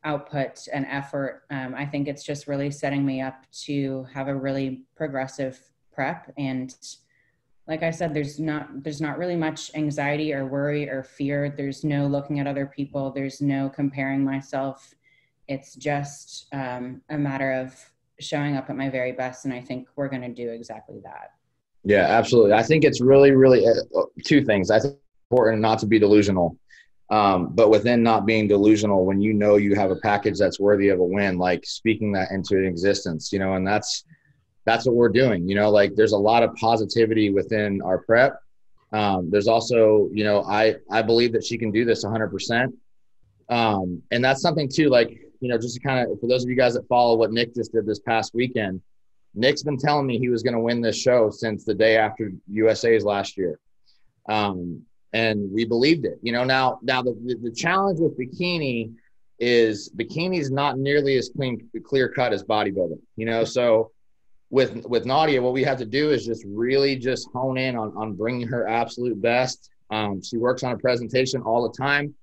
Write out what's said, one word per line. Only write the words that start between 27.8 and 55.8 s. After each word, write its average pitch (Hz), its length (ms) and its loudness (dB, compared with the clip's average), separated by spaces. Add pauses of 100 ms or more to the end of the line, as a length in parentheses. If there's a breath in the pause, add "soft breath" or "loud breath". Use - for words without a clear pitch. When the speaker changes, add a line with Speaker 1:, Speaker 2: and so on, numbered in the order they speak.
Speaker 2:
not 110 220 2
being 107 240 2
delusional, 104 560 4
when 98 160 0
you 107 100 2
know 104 240 4
you 101 200 4
have 98 160 0
a 92 40 0
package 101 420 0
that's 95 220 0
worthy 101 300 4
of 92 100 2
a 92 40 4
win, 95 340 0
like, 90 280 0
speaking 107 480 -2
that 95 180 -2
into 98 260 -2
existence, 92 760 -2
you 98 80 -2
know, 95 140 -2
and 92 120 -2
that's, 104 380 -2 (600 soft breath)
that's 117 200 2
what 120 100 2
we're 120 120 4
doing. 104 400 2
You 98 80 0
know, 104 140 4
like, 101 260 4
there's 107 160 4
a 107 60 2
lot 110 260 4
of 110 120 0
positivity 110 760 2
within 98 520 0
our 92 180 0
prep. 120 420 2 (500)
Um, 98 400 -2
there's 104 160 2
also, 113 640 4
you 107 140 -2
know, 104 180 2
I, 107 320 2 (160)
I 110 100 2
believe 117 300 2
that 113 140 -2
she 117 120 -6
can 113 140 -4
do 113 140 2
this 113 180 0
a 101 60 -4
hundred 110 180 -2
percent. 117 480 -2 (720)
Um, 101 540 0 (100)
and 117 100 0
that's 135 200 2
something 160 260 0
too, 143 220 2
like, 120 280 4 (220)
you 127 80 -6
know, 120 100 0
just 117 180 -4
to 120 40 -10
kinda, 131 400 -2
for 117 80 -4
those 127 160 2
of 123 60 -4
you 127 80 -2
guys 123 160 4
that 123 160 -4
follow 120 260 4
what 110 160 2
Nick 117 240 -2
just 117 160 -6
did 110 140 0
this 107 140 -2
past 113 340 -2
weekend, 113 480 -2 (520)
Nick's 127 300 0
been 143 140 -4
telling 147 280 0
me 117 140 -2
he 123 80 -2
was 117 160 0
gonna 120 160 0
win 117 220 0
this 110 160 -2
show 123 320 2
since 107 340 -6
the 110 100 -2
day 110 220 4
after 107 380 0 (180)
U 110 180 2
S 107 140 0
A's 113 220 4
last 101 320 -2
year. 87 220 -4 (680)
Um, 98 540 -4 (320)
and 107 400 0
we 113 100 -2
believed 120 420 2